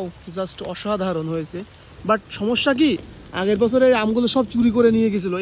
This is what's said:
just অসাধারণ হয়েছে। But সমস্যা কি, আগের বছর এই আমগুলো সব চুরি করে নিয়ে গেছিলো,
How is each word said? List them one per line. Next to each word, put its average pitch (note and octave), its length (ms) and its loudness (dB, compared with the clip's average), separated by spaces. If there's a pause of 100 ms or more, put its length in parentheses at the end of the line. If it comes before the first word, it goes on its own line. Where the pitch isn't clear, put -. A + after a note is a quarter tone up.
(360)
just F#3 220 -8 (140)
অসাধারণ F#3 600 -4
হয়েছে। E3 260 -6 (500)
But G#3+ 120 2 (180)
সমস্যা A#3+ 420 0
কি, D4+ 100 4 (500)
আগের G3+ 220 0
বছর A#3+ 260 2
এই B3+ 60 6 (100)
আমগুলো A3+ 220 0 (100)
সব B3+ 80 2 (100)
চুরি A#3 220 4
করে A#3 200 6
নিয়ে A3+ 180 4
গেছিলো, F#3 280 -4